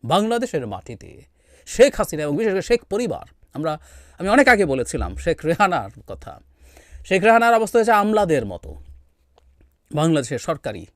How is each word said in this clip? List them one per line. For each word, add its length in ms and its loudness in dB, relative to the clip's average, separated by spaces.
বাংলাদেশের 600 -2
মাটিতে 360 -16
শেখ 300 4
হাসিনা 260 -4
এবং 140 -2
বিশেষ 160 0
করে 160 -2
শেখ 100 2
পরিবার, 340 -4
আমরা, 160 -4
আমি 160 -6
অনেক 200 4
আগে 180 2
বলেছিলাম 380 -4
শেখ 140 -2
রেহানার 420 0
কথা। 220 -16
শেখ 180 2
রেহানার 320 6
অবস্থা 200 0
হয়েছে 240 4
আমলাদের 500 2
মতো, 180 -14
বাংলাদেশের 480 0
সরকারি 360 -8